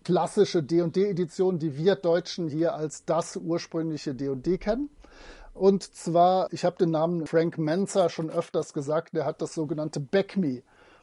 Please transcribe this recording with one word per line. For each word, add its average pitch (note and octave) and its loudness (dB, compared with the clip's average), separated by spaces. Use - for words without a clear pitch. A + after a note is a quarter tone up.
klassische F3 2
D E3 2
und E3+ -2
D F#3+ 4
Edition, F3+ 0
die C#3+ -4
wir F#3 4
Deutschen F3 0
hier D#3 0
als D3+ -8
das E3 -2
ursprüngliche D#3+ -4
D C#3 -6
und C3 -6
D F3+ 2
kennen. A#3+ -4
Und G3 4
zwar, F3 2
ich F3 -2
hab F3 -2
den E3+ 2
Namen D#3+ 0
Frank E3 0
Menzer E3+ 2
schon D#3+ -4
öfters E3 -4
gesagt, D3+ -2
der D#3 -2
hat D#3 -6
das D#3 -6
sogenannte D3+ -4
Back F#3+ 0
Me C#3 0